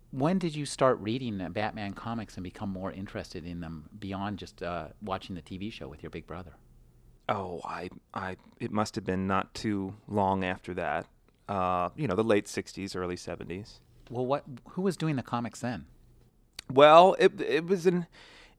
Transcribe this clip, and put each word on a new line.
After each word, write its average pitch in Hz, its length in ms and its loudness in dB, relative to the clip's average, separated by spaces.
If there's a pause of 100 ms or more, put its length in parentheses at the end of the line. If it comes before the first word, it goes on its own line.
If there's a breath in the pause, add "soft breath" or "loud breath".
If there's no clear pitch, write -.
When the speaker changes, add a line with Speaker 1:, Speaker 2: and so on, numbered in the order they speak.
(120)
Speaker 1:
when 156 280 2
did 160 180 -2
you 147 80 -4
start 131 340 4
reading 113 380 -4
the 90 120 -6
Batman 104 440 -4
comics 117 420 -8
and 92 80 -8
become 98 260 -8
more 92 220 -6
interested 92 540 -10
in 87 160 -8
them 80 360 -12
beyond 98 420 -8
just, - 220 -16
uh, 85 260 -6 (140)
watching 95 340 -6
the 82 60 -10
T 95 160 -12
V 101 120 -8
show 73 180 -12
with 73 160 -16
your 78 60 -10
big 82 180 -12
brother? 87 240 -12 (800)
Speaker 2:
Oh, 92 340 -4
I, 85 260 -8 (240)
I, 95 220 -6 (240)
it 117 140 -6
must 104 220 -2
have 101 100 -6
been 95 200 0
not 95 280 0
too 101 400 -4 (120)
long 98 380 2
after 92 300 -4
that. 85 340 -4 (400)
Uh, 90 480 0
you 143 140 -2
know, 95 60 0
the 110 100 4
late 104 240 4
sixties, - 440 -8
early 90 220 -4
seventies. - 640 -10 (300)
Speaker 1:
Well, 123 160 -4
what, 139 180 -2 (280)
who 185 100 -6
was 190 160 0
doing 156 180 0
the 120 80 -2
comics 120 380 -6
then? 110 240 -6 (840)
Speaker 2:
Well, 151 500 12
it, 190 200 6
it 156 280 0
was 175 200 2
an 175 200 4 (520 soft breath)